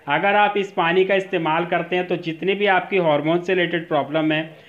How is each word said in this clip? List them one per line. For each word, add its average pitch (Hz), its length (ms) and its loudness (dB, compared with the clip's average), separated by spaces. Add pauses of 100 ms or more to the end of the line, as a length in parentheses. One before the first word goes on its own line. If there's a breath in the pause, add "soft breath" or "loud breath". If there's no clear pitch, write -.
अगर 180 260 2
आप 208 220 4
इस 190 160 -4
पानी 175 320 2
का 196 100 2
इस्तेमाल 175 520 0
करते 170 280 -2
हैं 180 120 -2
तो 175 100 -2
जितनी 165 380 -4
भी 202 120 -2
आपकी 185 320 2
हार्मोन 156 420 2
से 175 120 -2
रिलेटेड 170 340 -2
प्रॉब्लम 151 440 0
है 156 120 0 (260 loud breath)